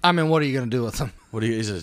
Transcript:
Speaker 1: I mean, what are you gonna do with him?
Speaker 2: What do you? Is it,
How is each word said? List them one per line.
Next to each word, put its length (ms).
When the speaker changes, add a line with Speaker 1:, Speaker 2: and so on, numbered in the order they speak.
Speaker 1:
I 80
mean, 180
what 140
are 20
you 120
gonna 120
do 140
with 160
him? 140
Speaker 2:
What 80
do 80
you? 100
Is 120
it, 140